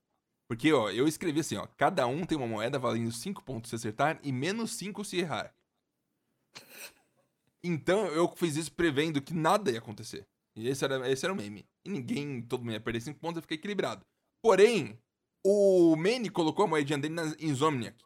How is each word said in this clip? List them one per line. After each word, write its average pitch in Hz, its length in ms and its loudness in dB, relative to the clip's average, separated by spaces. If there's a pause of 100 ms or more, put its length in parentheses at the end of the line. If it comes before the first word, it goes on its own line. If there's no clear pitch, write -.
(480)
Porque, 131 240 2
ó, 110 180 4
eu 117 180 2
escrevi 160 320 -2
assim, 135 160 -4
ó, 90 100 -6 (100)
cada 147 300 2
um 147 200 -2
tem 160 100 -2
uma 131 120 -4
moeda 113 300 -2
valendo 117 340 -2
cinco 196 300 -10
pontos 113 280 -10
se 117 60 -4
acertar 139 460 -2
e 143 100 -6
menos 202 440 -4
cinco 196 280 -10
se 180 140 -6
errar. 139 340 -4 (2000)
Então 175 460 0
eu 160 280 2
fiz 160 200 -2
isso 160 160 -6
prevendo 151 500 0
que 156 120 -14
nada 180 360 2
ia 113 80 -2
acontecer. 110 480 -14 (300)
E 113 120 -6
esse 139 160 -2
era, 135 260 -2
esse 135 140 0
era 185 80 -2
o 196 40 -6
meme. 104 300 -12 (180)
E - 40 -12
ninguém, 143 540 -6
todo 123 180 -6
mundo 117 120 -6
ia 107 80 -6
perder 117 200 -4
cinco 147 180 -10
pontos, 165 180 -6
eu 160 60 -6
fiquei 165 140 -8
equilibrado. 160 480 -6 (380)
Porém, 196 560 6 (460)
o 190 520 8
Manny 208 320 0
colocou 160 360 2
a 208 40 2
moedinha 151 300 0
dele 151 160 -4
na 170 100 -4 (160)
Insomniac, 143 640 0